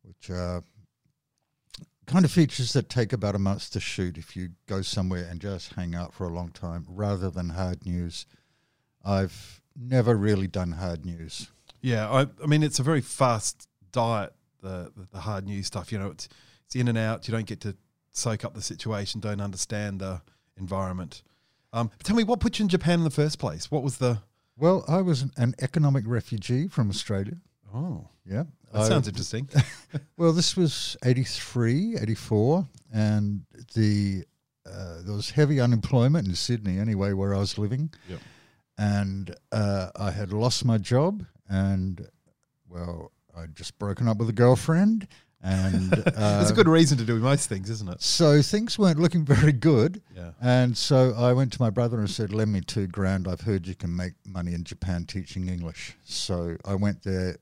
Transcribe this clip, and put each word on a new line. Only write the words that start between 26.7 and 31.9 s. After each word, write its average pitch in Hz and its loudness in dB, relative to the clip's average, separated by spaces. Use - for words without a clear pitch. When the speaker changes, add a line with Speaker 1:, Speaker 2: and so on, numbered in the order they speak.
Speaker 1:
Australia. 101 -4
Speaker 2:
Oh. 135 -6
Speaker 1:
Yeah. 107 -4
Speaker 2:
That 107 2
Speaker 1:
I - 4
Speaker 2:
sounds 151 4
interesting. 117 -6
Speaker 1:
<laughs> 147 6
Well, 165 4
this 170 0
was - 0
eighty-three, 127 0